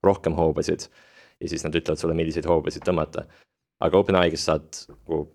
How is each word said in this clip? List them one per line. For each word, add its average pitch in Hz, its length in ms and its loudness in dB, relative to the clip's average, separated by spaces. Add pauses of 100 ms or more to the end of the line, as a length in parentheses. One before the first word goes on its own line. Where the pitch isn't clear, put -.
rohkem 95 340 2
hoobasid. 80 500 0 (480)
Ja - 100 -12
siis 82 160 -6
nad 80 160 -4
ütlevad 80 240 -2
sulle, 82 160 -2
milliseid 80 320 -2
hoobasid 85 320 0
tõmmata. - 460 -2 (540)
Aga 90 180 4
OpenAI-ga 90 380 2
saad 78 480 -2
nagu - 340 -6 (160)